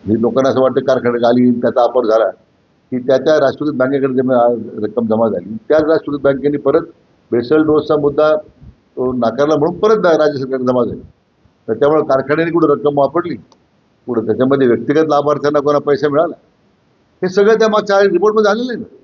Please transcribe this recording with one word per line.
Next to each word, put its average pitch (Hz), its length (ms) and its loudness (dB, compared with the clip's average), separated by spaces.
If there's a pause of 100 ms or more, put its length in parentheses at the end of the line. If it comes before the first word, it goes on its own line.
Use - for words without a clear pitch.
हे 107 160 0
लोकांना 127 300 0
असं 127 100 0
वाटतं 131 200 2
कारखान्याकडे 120 480 0
आली, 123 240 4
त्याचा 123 280 -2
वापर 120 260 2
झाला 107 220 2
की - 680 -12
त्या 131 200 0
त्या 156 220 2
राष्ट्रीय 143 380 -2
बँकेकडे 131 360 -2
जमा, 127 300 2 (400)
रक्कम 117 220 -4
जमा 110 220 2
झाली, 95 280 -6 (120)
त्याच 156 160 2
राष्ट्रीय 147 380 -2
बँकेने 139 360 0
परत 156 320 0 (400)
बेसल 123 340 0
डोसचा 151 320 0
मुद्दा, 147 400 2
तो - 760 -10
नाकारला 127 420 0
म्हणून 170 220 -2
परत 214 280 0
रा-, 165 120 4
राज्य 147 200 0
सरकारकडे 127 280 -4
जमा 123 180 0
झाली. 92 160 -8 (680)
तर 113 60 -2
त्यामुळे 147 300 2
कारखान्याने 151 460 -2
कुठं 160 180 2
रक्कम 143 300 0
वापरली, 151 360 -2 (720)
कुठं 113 200 -2
त्याच्यामध्ये 131 420 0
व्यक्तिगत 139 400 0
लाभार्थ्यांना 147 520 0
कोणा 143 180 0
पैसा 147 300 0
मिळाला, 151 260 -2 (880)
हे 185 60 -2
सगळं 202 300 2
त्या 220 100 2
मागच्या 208 340 0
रिपोर्टमध्ये 202 500 2
झालेलं 240 200 -4
आहे 208 80 -10
ना. - 60 -12 (180)